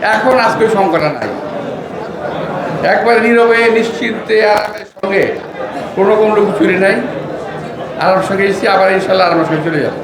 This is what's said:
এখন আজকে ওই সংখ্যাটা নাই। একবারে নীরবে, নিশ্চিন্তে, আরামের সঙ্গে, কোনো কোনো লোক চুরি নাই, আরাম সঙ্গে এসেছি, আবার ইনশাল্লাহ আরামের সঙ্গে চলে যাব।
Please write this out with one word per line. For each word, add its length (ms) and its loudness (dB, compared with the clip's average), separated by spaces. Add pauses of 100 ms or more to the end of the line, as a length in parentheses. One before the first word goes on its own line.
(140)
এখন 220 2 (100)
আজকে 200 0
ওই 120 2
সংখ্যাটা 400 2
নাই। 120 -6 (1600)
একবারে 320 4
নীরবে, 340 4 (180)
নিশ্চিন্তে, 580 -2 (200)
আরামের 400 -4
সঙ্গে, 280 0 (760)
কোনো 220 4
কোনো 180 4
লোক 100 2 (100)
চুরি 280 2
নাই, 100 2 (1080)
আরাম 260 2
সঙ্গে 200 0
এসেছি, 160 -2 (100)
আবার 120 4 (100)
ইনশাল্লাহ 300 2
আরামের 220 2
সঙ্গে 180 -2
চলে 180 -2
যাব। 180 -4